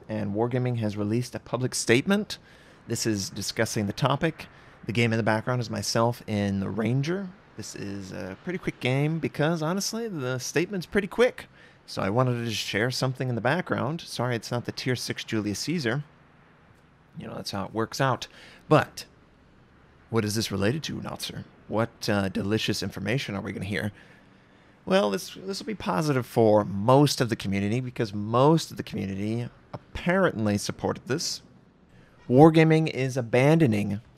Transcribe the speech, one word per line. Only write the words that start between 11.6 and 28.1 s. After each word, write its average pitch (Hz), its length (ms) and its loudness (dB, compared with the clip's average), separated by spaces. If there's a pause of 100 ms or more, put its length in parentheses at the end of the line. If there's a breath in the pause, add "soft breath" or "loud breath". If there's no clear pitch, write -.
So - 160 -6
I 95 80 0
wanted 123 260 2
to 117 140 -4
just 104 120 -4
share 113 280 0
something 131 380 -4
in 123 40 -2
the 110 80 2
background. 135 600 0
Sorry, 120 340 -4
it's - 160 -8
not 120 140 -4
the - 60 -6
Tier 127 240 -4
six - 280 -8
Julius 104 340 -2
Caesar. 147 460 -2 (1120)
You 113 80 -14
know, 117 80 -12
that's 123 160 -10
how 98 160 -6
it - 80 -12
works 110 260 -4
out. 131 280 0 (420 loud breath)
But - 360 4 (1040)
what 113 140 2
is 104 100 -2
this 110 160 -2
related 107 320 0
to, - 160 -8
Notzer? - 460 -10 (240)
What, - 400 -2
uh, 101 180 0
delicious 101 560 -2
information 101 500 -4
are 98 60 -6
we 98 140 -8
gonna - 100 -8
hear? 104 300 -4 (920 loud breath)
Well, 196 240 2
this, 190 260 -6
this 190 240 -10
will - 80 -10
be 220 60 -6
positive 156 520 0
for 107 400 6
most 127 560 4
of 120 80 2
the 117 80 0
community 101 420 -2
because 123 340 -4